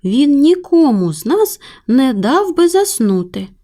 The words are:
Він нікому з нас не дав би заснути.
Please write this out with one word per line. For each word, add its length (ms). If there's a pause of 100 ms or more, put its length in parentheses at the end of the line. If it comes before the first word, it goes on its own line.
Він 360
нікому 720
з 120
нас 340 (280)
не 260
дав 420
би 140
заснути. 800 (160)